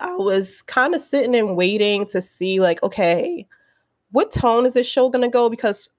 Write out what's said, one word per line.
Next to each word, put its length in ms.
I 140
was 460
kinda 380
sitting 340
and 220
waiting 520
to 140
see, 380
like, 220
okay, 640
what 200
tone 340
is 80
this 140
show 220
gonna 180
go? 220
Because 480